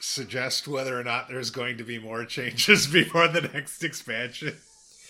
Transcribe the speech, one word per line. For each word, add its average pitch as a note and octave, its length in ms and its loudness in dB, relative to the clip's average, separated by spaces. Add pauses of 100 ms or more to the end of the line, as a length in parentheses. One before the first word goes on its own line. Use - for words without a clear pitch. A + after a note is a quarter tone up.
suggest B2+ 680 -4
whether C3 300 -2
or A#2+ 60 -4
not A#2+ 240 -2
there's B2 220 -6
going B2 280 -6
to A#2 60 -8
be A#2 140 -8
more A2+ 260 -6
changes B2 600 4
<laughs> C#3+ 60 -2
before E3+ 360 6
the D#3+ 120 4
next D3 420 -6
expansion? B2 760 -6 (540)